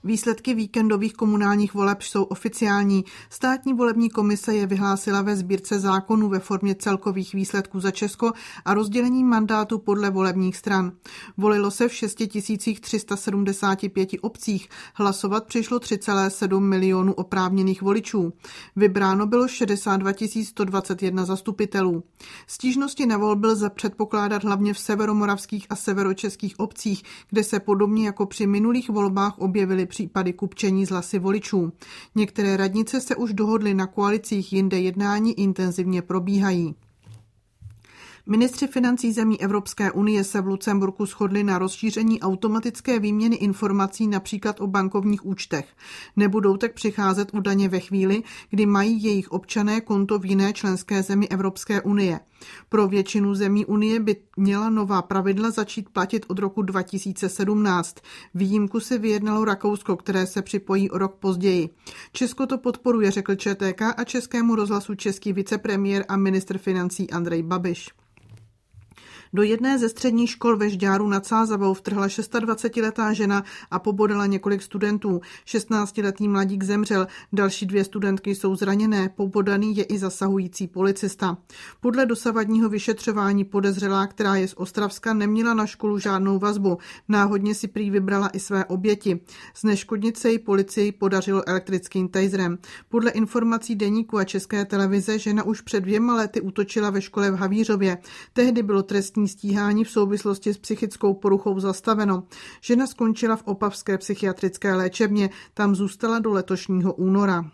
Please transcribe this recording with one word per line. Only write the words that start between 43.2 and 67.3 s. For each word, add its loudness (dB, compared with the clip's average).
informací 0
například -4
o -4
bankovních 0
účtech. -6
Nebudou 4
tak -2
přicházet -2
o -2
daně 2
ve 0
chvíli, 0
kdy 2
mají 2
jejich 0
občané -2
konto 0
v -8
jiné 2
členské -2
zemi 2
Evropské -2
unie. 2
Pro 4
většinu 2
zemí 2
unie 0
by 2
měla 2
nová 2
pravidla 0
začít -6
platit -2
od -4
roku -2
dva -2
tisíce -6
sedmnáct. 0
Výjimku 0
si -2
vyjednalo 0
Rakousko, -2
které -2
se -6
připojí -2
o -4
rok -2
později. 0
Česko -2
to -2
podporuje, 2
řekl -2
Č -2
T -2
K -2
a -4
Českému 0
rozhlasu -2
český -4
vicepremiér 0
a -2
ministr 0
financí -2
Andrej -2